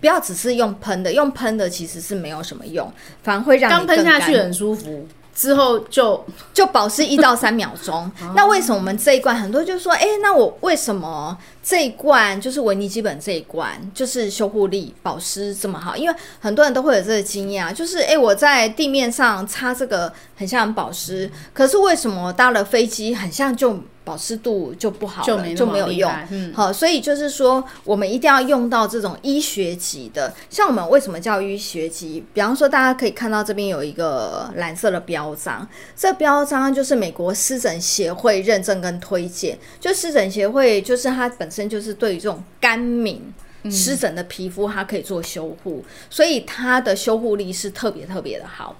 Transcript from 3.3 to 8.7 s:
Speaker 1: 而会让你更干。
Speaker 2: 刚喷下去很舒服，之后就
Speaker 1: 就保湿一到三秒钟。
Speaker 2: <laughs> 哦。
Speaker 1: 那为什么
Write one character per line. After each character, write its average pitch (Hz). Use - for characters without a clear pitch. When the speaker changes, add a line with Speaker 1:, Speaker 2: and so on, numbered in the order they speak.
Speaker 1:
而 -
会 262
让 330
你 349
更 339
干。 -
Speaker 2:
刚 330
喷 311
下 330
去 302
很 180
舒 202
服， 156
之 277
后 262
就 226
Speaker 1:
就 392
保 226
湿 302
一 285
到 277
三 233
秒 202
钟。 160
Speaker 2:
<laughs> -
哦。 175
Speaker 1:
那 403
为 403
什 240
么 226